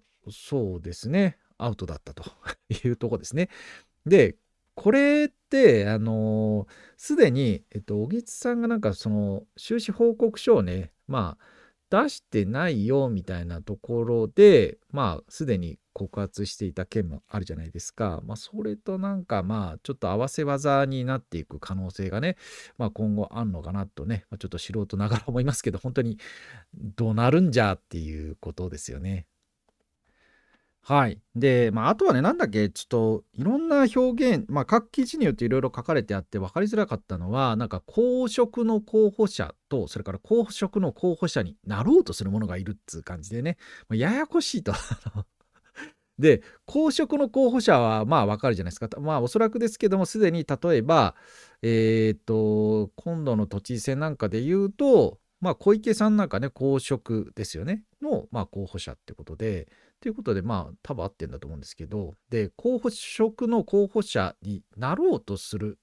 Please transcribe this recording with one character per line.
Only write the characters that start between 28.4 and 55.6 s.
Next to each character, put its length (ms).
と 180
で 80
す 140
よ 80
ね。 260
は 200
い。 120
で、 340
ま 120
あ、 80
あ 60
と 100
は 80
ね、 80
な 100
ん 60
だ 80
っ 20
け、 220
ち 140
ょ 20
っ 20
と 360
い 100
ろ 140
ん 100
な 160
表 420
現、 120
ま 140
あ、 20
各 260
記 140
事 140
に 80
よ 60
っ 20
て 100
い 60
ろ 80
い 20
ろ 140
書 80
か 100
れ 100
て 120
あ 60
っ 20
て 160
分 100
か 140
り 40
づ 100
ら 100
か 80
っ 40
た 200
の 120
は、 260
な 100
ん 20
か 160
公 420
職 380
の 160
候 300
補 160
者 280
と、 180
そ 120
れ 40
か 100
ら 60
公 320
職 300
の 120
候 220
補 140
者 140
に 140
な 160
ろ 160
う 60
と 100
す 100
る 60
者 160
が 100
い 80
る 80
っ 40
つ 140
う 20
感 180
じ 100
で 120
ね、 160
ま 40
あ、 20
や 160
や 140
こ 140
し 180
い 40
と。 140
<laughs> 1400
で、 240
公 260
職 280
の 100
候 220
補 100
者 180
は、 280
ま 140
あ、 60
わ 120
か 100
る 60
じ 80
ゃ 20
な 40
い 40
で 40
す 40
か。 80
ま 180
あ、 40
お 80
そ 100
ら 120
く 80
で 100
す 100
け 120
ど 80
も、 80
す 120
で 120
に 140
例 320
え 60
ば、 340
え 540
ー 20
っ 20
と、 800
今 280
度 120
の 100
都 140
知 140
事 60
選 180
な 100
ん 80
か 140
で 120
言 220
う 60
と、 500
ま 100
あ、 40
小 200